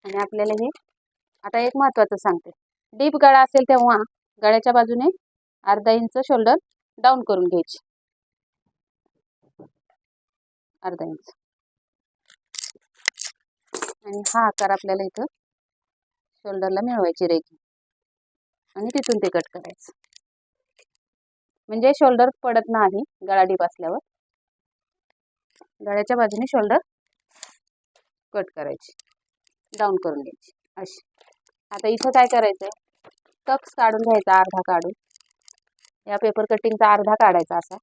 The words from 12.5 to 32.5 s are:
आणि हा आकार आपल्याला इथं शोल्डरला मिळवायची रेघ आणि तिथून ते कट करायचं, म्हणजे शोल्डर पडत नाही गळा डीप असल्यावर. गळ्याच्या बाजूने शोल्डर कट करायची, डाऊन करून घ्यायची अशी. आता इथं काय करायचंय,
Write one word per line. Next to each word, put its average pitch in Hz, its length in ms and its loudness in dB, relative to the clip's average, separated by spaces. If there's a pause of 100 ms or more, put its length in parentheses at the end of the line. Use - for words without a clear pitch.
आणि 208 220 -10
हा 226 200 0
आकार 196 240 -2
आपल्याला 196 340 -4
इथं 208 200 -8 (1200)
शोल्डरला 190 400 -4
मिळवायची 185 420 -2
रेघ 165 140 0 (1300)
आणि 208 180 -8
तिथून 240 300 -2
ते 180 100 -2
कट 170 200 -2
करायचं, - 380 -18 (1800)
म्हणजे 226 300 2
शोल्डर 254 300 6 (140)
पडत 226 280 -2
नाही 208 320 2 (240)
गळा 196 160 2
डीप 185 200 0
असल्यावर. 175 360 -6 (1800)
गळ्याच्या 208 360 -2
बाजूने 220 340 -2
शोल्डर 226 260 0 (1600)
कट 196 220 -6
करायची, 143 360 -12 (840)
डाऊन 202 300 -2
करून 147 180 -6
घ्यायची - 300 -20 (260)
अशी. 190 220 -16 (720)
आता 208 160 -6
इथं 233 280 -2
काय 254 160 6
करायचंय, 202 380 0 (760)